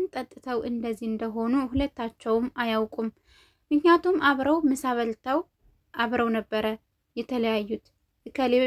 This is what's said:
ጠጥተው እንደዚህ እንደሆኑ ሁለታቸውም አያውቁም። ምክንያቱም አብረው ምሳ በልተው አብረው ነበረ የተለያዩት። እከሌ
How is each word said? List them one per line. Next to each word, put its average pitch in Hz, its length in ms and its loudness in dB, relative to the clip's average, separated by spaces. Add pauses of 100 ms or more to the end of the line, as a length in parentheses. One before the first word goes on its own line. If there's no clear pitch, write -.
ጠጥተው 247 560 -8
እንደዚህ 233 420 -6
እንደሆኑ 226 460 -2 (140)
ሁለታቸውም 233 800 -2 (100)
አያውቁም። 226 520 -2 (600)
ምክንያቱም 339 500 4
አብረው 277 420 2
ምሳ 262 300 2
በልተው 240 460 -2 (540)
አብረው 240 360 0
ነበረ 220 360 -2 (500)
የተለያዩት። 226 720 -2 (400)
እከሌ 247 280 -2 (140)